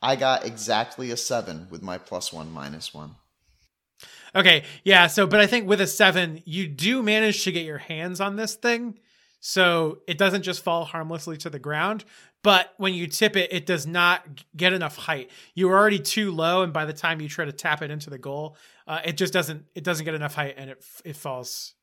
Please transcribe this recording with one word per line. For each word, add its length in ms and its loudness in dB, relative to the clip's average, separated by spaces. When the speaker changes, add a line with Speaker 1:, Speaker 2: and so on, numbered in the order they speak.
Speaker 1:
I 140 2
got 300 0
exactly 640 -4
a 60 -4
seven 540 -6
with 100 -14
my 160 -10
plus 360 -8
one, 180 -12
minus 420 -12
one. 220 -16
Speaker 2:
Okay, 280 6
yeah, 240 8
so, 200 2
but 120 6
I 80 8
think 200 0
with 120 4
a 80 2
seven, 580 2
you 220 -4
do 360 -2
manage 400 2
to 80 4
get 140 4
your 120 -8
hands 420 -8
on 160 -2
this 200 -6
thing, 420 -2
so 680 2
it 100 -4
doesn't 240 2
just 220 -6
fall 220 0
harmlessly 520 -8
to 140 -10
the 80 -10
ground, 440 -4
but 360 4
when 180 -2
you 120 -6
tip 280 0
it, 180 0
it 140 -4
does 180 0
not 500 2
g-, 100 -20
get 160 4
enough 240 -4
height. 320 -6
You 140 2
were 100 6
already 220 6
too 320 -2
low, 320 0
and 100 -4
by 120 -2
the 80 -8
time 280 -4
you 80 -10
try 160 -6
to 60 -8
tap 320 -4
it 80 -10
into 180 -12
the 80 -14
goal, 400 -10
uh, 180 -6
it 120 -4
just 160 -2
doesn't, 320 -2
it 80 -12
doesn't 200 -4
get 120 -6
enough 180 -6
height, 240 -6
and 140 -16
it 100 -18
f-, 240 -20
it 100 -14
falls 680 -10